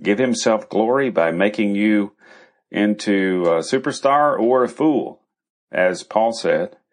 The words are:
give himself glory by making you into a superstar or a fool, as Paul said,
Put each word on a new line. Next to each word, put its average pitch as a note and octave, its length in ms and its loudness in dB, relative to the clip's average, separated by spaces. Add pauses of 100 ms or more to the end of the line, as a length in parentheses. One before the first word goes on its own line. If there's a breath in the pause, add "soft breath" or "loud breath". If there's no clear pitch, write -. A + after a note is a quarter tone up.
give G2+ 160 0
himself A#2 500 0
glory B2 400 0
by E2+ 220 0
making G2+ 440 0
you G#2 380 0 (580 soft breath)
into G2 760 0
a E2+ 140 2
superstar C#3+ 800 0
or B2 240 2
a A#2+ 60 0
fool, - 540 -2 (500)
as F#2 300 0
Paul A2+ 320 0
said, - 420 -2 (160)